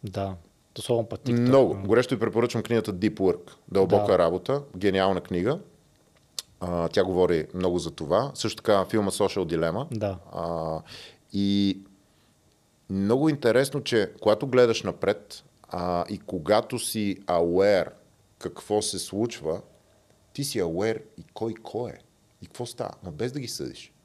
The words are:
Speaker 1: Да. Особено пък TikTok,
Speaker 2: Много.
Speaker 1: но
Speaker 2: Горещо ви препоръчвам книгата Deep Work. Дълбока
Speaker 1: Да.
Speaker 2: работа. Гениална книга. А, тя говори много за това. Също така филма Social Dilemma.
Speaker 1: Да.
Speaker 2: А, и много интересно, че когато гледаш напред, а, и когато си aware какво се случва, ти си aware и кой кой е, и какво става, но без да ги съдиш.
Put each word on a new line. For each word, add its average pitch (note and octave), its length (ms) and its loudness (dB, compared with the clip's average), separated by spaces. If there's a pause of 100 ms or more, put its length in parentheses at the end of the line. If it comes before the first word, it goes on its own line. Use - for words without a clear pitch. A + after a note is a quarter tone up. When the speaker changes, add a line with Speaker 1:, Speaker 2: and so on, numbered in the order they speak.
Speaker 1:
Да. G2 320 -6 (440)
Особено A#2 300 -2
пък - 100 -10
TikTok, A#2+ 200 0
Speaker 2:
Много. B2 340 6
Speaker 1:
но F#2+ 100 -6
Speaker 2:
Горещо A#2 320 4
ви G2+ 40 -6
препоръчвам A2 440 0
книгата A2 300 0
Deep F#2+ 200 0
Work. - 380 0 (160)
Дълбока G2 440 4
Speaker 1:
Да. F2+ 60 6
Speaker 2:
работа. F2+ 460 0 (140)
Гениална F#2+ 440 2
книга. G2+ 380 -2 (1000)
А, F2 280 -2
тя F#2+ 160 2
говори F2+ 500 2
много F2+ 260 0
за D#2+ 120 -6
това. F#2+ 420 0
Също - 300 -6
така G2 220 4
филма G2+ 260 0
Social G2 340 -2
Dilemma. E2 420 -2 (100)
Speaker 1:
Да. G2+ 200 -4 (140)
Speaker 2:
А, E2 480 -6 (540)
и G2+ 460 2 (1080)
много G#2+ 400 2
интересно, C#3 540 2
че G#2+ 280 0 (100)
когато G#2+ 260 2
гледаш B2 360 4
напред, - 600 -4 (260)
а, F2 400 -2
и G2+ 100 -6
когато G#2 600 0
си G#2 460 -4
aware F2 640 4 (500)
какво - 420 -4
се F#2+ 180 -6
случва, G2 600 -4 (720)
ти C#3+ 100 -6
си A2 180 -4
aware G2+ 400 -2 (160)
и - 60 -20 (100)
кой A2+ 200 -4 (100)
кой A2 280 -8
е, A#1+ 60 -16 (440)
и - 40 -16
какво - 200 -12
става, - 260 -8 (120)
но F2+ 80 -10
без A2 200 -4
да C#3+ 80 -8
ги B2 80 -10
съдиш. - 440 -12 (140)